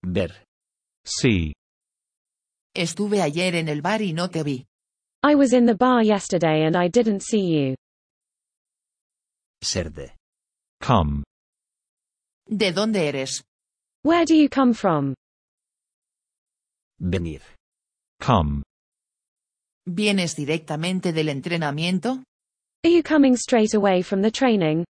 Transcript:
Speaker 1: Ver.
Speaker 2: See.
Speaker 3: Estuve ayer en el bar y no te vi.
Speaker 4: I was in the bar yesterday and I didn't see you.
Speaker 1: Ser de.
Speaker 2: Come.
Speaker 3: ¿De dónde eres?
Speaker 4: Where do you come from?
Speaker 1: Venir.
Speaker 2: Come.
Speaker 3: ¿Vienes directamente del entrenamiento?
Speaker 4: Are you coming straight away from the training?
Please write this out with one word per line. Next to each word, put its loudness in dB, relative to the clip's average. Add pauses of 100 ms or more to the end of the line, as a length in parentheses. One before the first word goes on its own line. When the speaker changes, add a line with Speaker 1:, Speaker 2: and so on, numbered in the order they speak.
Speaker 1:
Ver. -4 (600)
Speaker 2:
See. -2 (1200)
Speaker 3:
Estuve -2
ayer -2
en -2
el -4
bar -2
y -4
no -4
te -4
vi. -6 (580)
Speaker 4:
I 4
was 4
in 4
the 4
bar 2
yesterday 0
and 0
I 2
didn't 0
see -2
you. 0 (1900)
Speaker 1:
Ser -6
de. -16 (680)
Speaker 2:
Come. 0 (1200)
Speaker 3:
¿De -2
dónde 0
eres? -6 (600)
Speaker 4:
Where 2
do 4
you 6
come 2
from? 0 (1900)
Speaker 1:
Venir. -6 (800)
Speaker 2:
Come. 0 (1200)
Speaker 3:
¿Vienes -2
directamente -4
del -2
entrenamiento? -4 (600)
Speaker 4:
Are 4
you 4
coming 4
straight 0
away 2
from -2
the 2
training? 2